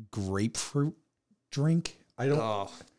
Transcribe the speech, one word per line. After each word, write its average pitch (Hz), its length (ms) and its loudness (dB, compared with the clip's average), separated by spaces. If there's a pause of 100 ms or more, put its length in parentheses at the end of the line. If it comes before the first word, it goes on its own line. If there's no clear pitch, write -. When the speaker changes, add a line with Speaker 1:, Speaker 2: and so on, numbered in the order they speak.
(100)
Speaker 1:
grapefruit 113 840 -2 (560)
drink. 165 460 2 (240)
I 127 60 0
don't 143 140 4
Speaker 2:
Oh, 104 280 0 (300)